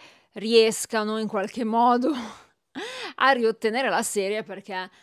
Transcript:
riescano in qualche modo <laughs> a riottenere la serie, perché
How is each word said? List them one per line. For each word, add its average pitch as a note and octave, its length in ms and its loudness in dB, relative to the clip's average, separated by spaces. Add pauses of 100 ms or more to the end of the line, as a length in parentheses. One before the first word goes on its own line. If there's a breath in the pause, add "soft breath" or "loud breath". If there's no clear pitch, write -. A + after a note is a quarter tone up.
(320 loud breath)
riescano A3 840 2
in A3 100 -4
qualche A3 360 -4
modo A#3+ 480 2
<laughs> F4+ 1040 -12
a C4 140 4
riottenere A3+ 580 0
la F#3+ 140 0
serie, G#3 400 -2
perché F#3 480 -10 (120 soft breath)